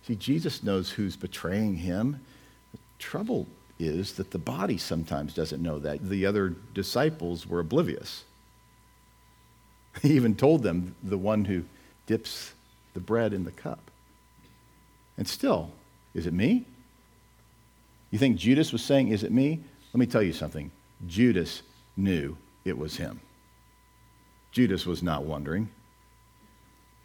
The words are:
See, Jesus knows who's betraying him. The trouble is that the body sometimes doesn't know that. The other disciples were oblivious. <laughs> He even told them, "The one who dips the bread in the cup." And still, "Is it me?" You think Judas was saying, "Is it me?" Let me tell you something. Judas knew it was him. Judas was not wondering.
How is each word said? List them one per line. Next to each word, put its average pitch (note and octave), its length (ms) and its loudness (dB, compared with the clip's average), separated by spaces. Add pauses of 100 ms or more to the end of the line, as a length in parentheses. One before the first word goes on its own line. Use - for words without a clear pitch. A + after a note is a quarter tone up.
See, A#2+ 80 -4
Jesus C#3+ 480 -2
knows F#2+ 280 0
who's G2 260 -4
betraying G2+ 600 -2
him. G#2 420 -2 (520)
The - 60 -18 (220)
trouble G#3 480 -4 (320)
is E2 320 -2
that - 180 -8
the - 80 -6
body C#3 400 -2
sometimes D#2 560 -4
doesn't D#2 260 -4
know D#2 200 -4
that. D2+ 280 -6
The F#2+ 160 0
other G2 300 2 (180)
disciples G2 760 -2
were F2 100 -2
oblivious. G2+ 640 -2 (800)
<laughs> - 1000 -20
He D3 100 6
even A#2+ 260 6
told D3 260 6
them, F2+ 400 0
"The G2 160 -2
one G#2 280 2
who F#2 180 0 (420)
dips - 460 -4 (420)
the F2+ 60 -6
bread A2 320 0
in F#2+ 100 -4
the F2 80 -6
cup." - 400 -12 (1300)
And G2+ 80 -4
still, F#2+ 460 0 (420)
"Is E2 140 -4
it E2 40 -2
me?" D3+ 320 4 (1500)
You G#2 80 -2
think B2+ 160 4
Judas B2 340 4
was A#2 140 -4
saying, C#3 240 4
"Is G#2 160 2
it - 80 -2
me?" C#3+ 260 4 (340)
Let A#2+ 60 0
me B2 80 6
tell A2+ 160 2
you F2+ 100 2
something. D2+ 380 -8 (380)
Judas F2+ 540 2 (340)
knew D#2+ 400 0 (280)
it - 140 -2
was D#2 180 -6
him. G1+ 240 -8 (1300)
Judas G2 340 4
was E2+ 160 -2
not D#2 220 0
wondering. D#2 440 -2 (1400)